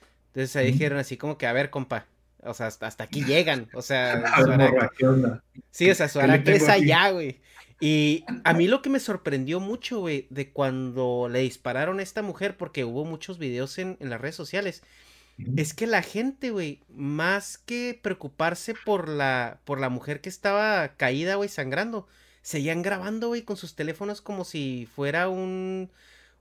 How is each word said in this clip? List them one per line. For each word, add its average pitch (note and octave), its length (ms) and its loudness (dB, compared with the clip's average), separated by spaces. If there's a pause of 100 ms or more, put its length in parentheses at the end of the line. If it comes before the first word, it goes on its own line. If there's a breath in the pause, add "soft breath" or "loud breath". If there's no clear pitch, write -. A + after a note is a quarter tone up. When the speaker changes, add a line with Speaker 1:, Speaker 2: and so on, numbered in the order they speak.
(280)
Speaker 1:
Entonces C3 280 -6
ahí C3 140 2
Speaker 2:
Ujú. C3 40 4
Speaker 1:
dijeron C#3+ 260 2
así B2+ 180 -6
como D3 200 -6
que, C3 100 -2
"A A#2 60 0
ver, C#3 180 0
compa, B2+ 340 -6 (380)
o A#2 100 -8
sea, A#2 140 -6
hasta, A2 200 -8
hasta A2 180 -10
aquí C#3+ 200 -4
llegan", C#3 480 2
o B2 80 -10
sea, B2+ 320 0 (100)
Speaker 2:
<laughs> A#2 120 2
A - 80 8
ver, C3+ 140 6
Speaker 1:
para - 0 -
Speaker 2:
morra, B2+ 400 6
¿qué C3 100 4
onda? B2 360 2 (280)
Speaker 1:
Sí, F3 180 4
o F#3+ 60 8
sea, E3 140 2
su D3 100 -2
Speaker 2:
¿Qué C#3 80 4
le D3+ 40 8
Speaker 1:
araque D3+ 220 6
es G3 60 8
Speaker 2:
tengo - 100 4
aquí? G3+ 220 8
Speaker 1:
allá, F3 200 6
güey. D#3+ 300 -4 (380 soft breath)
Y D3+ 460 4 (180)
a E3 100 6
mí E3+ 140 6
lo C4 140 4
que C4+ 80 -2
me C4+ 100 2
sorprendió D#3+ 600 -2
mucho, G#3+ 420 -6
güey, D#3 280 -4
de C#3 220 -8
cuando B2+ 760 0
le A#2+ 100 0
dispararon C3 600 -2
a G3 40 -4
esta F#3+ 180 -6
mujer, F#3+ 360 -4
porque E3 280 -6
hubo B2 200 -4
muchos E3 340 -10
videos C3 400 -4
en, F#3 200 -8
en C#3 100 -8
las A2+ 120 -8
redes D3+ 140 -8
sociales, F3+ 480 -6 (560 soft breath)
Speaker 2:
Ujú. - 160 -6
Speaker 1:
es D#3 180 -2
que A3+ 140 -4
la G#3 160 2
gente, B3+ 480 -4
güey, E3 380 -6
más D#3 680 -2
que A#3+ 440 -6
preocuparse F3 720 -4
por F#3+ 340 -2
la, C3 560 -2
por C#3 140 -4
la C3 100 0
mujer B2+ 320 -6
que F3+ 80 -10
estaba G3 680 0
caída, D3 380 0
güey, G3+ 140 -2
sangrando, F#3+ 580 -4 (340 soft breath)
seguían D#3+ 420 -4
grabando, G3+ 460 -4
güey, A#3 140 -4
con G#3 140 -6
sus - 180 -14
teléfonos G3+ 460 -6
como G3 240 -8
si C3 500 -6
fuera D3 340 0
un, F#3 640 -6 (500 soft breath)